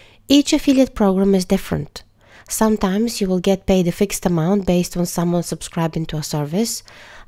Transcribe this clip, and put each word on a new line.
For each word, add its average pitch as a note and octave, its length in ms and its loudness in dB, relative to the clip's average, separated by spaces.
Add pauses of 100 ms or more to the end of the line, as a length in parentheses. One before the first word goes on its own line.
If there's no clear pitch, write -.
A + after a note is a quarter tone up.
(260)
Each C#4 260 4
affiliate C4 440 2
program G3 400 2
is F#3 80 0
different. F3+ 580 -4 (480)
Sometimes G#3+ 720 0
you G3 80 0
will F#3 120 2
get F#3+ 260 0
paid F#3 200 4
a F3 60 0
fixed - 320 -2
amount F3+ 420 0
based F3 300 0
on F3 80 0
someone F3 380 -2
subscribing D#3+ 640 -6
to - 100 -8
a D3+ 60 -4
service. D#3 600 -4 (460)